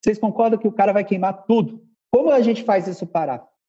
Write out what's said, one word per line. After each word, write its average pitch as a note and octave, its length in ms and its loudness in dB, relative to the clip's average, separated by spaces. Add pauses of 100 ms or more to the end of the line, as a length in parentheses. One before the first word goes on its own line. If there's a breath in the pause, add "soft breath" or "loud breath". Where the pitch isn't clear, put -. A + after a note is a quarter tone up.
Vocês G#3+ 140 0
concordam A3+ 400 0
que A3 100 -2
o G3 40 -2
cara G3 200 2
vai G3+ 120 0
queimar F#3+ 420 -4
tudo? A3+ 360 0 (300)
Como D4 180 4
a C4+ 100 4
gente A3+ 220 0
faz F#3+ 240 0
isso F3 200 -8
parar? C#3+ 380 -6 (240)